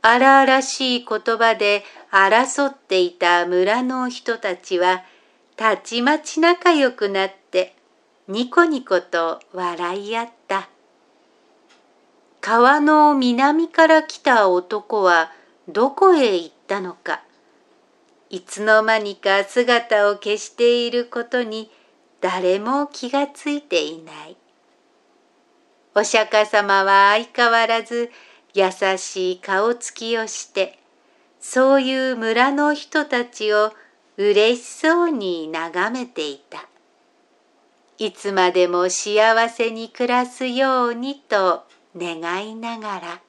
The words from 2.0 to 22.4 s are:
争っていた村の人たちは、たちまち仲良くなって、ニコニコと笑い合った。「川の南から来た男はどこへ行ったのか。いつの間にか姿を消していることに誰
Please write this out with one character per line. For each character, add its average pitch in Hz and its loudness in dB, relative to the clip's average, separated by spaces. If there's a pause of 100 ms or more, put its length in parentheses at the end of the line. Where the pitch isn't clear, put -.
争 226 4
っ 269 -8
て - -2
い 175 0
た 175 2
村 190 0
の 254 -4
人 240 -8
た 196 -6
ち 180 -6
は、 180 0 (540)
た 220 0
ち 233 -6
ま 294 0
ち 302 -10
仲 339 2
良 277 2
く 208 -4
な 196 -2
っ 190 -6 (200)
て、 185 -2 (520)
ニ 233 -4
コ 339 4
ニ 294 -2
コ 180 0
と 165 -4 (120)
笑 180 -6
い 220 -8
合 233 -6
っ - -14 (180)
た。 196 -6 (1700)
「川 240 4
の 302 4
南 269 2
か 320 4
ら 320 4
来 - -16
た 233 4
男 196 -2
は 170 2 (360)
ど 220 0
こ 381 4
へ 240 2
行 170 -6
っ 156 -20 (160)
た 202 -4
の 185 -10
か。 - -10 (1080)
い 185 -12
つ - -14
の 220 4
間 220 2
に 202 -10
か 196 0
姿 233 0
を - -2
消 208 -6
し - -14
て 240 2
い 240 -6
る 240 -4
こ 240 -8
と 247 -4
に 220 -10 (500)
誰 185 -2